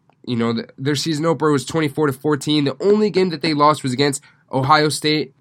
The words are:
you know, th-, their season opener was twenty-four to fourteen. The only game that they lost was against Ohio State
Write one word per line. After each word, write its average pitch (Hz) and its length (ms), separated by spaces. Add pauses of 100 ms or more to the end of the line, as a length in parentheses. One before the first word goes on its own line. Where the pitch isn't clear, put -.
(260)
you 120 100
know, 117 180
th-, - 240
their 139 180
season 156 300
opener 156 240
was 135 140
twenty-four 151 420
to 139 60
fourteen. 151 520
The 135 180
only 208 280
game 185 200
that 160 120
they 160 120
lost 147 280
was 131 100
against 139 300 (300)
Ohio 151 360
State 151 520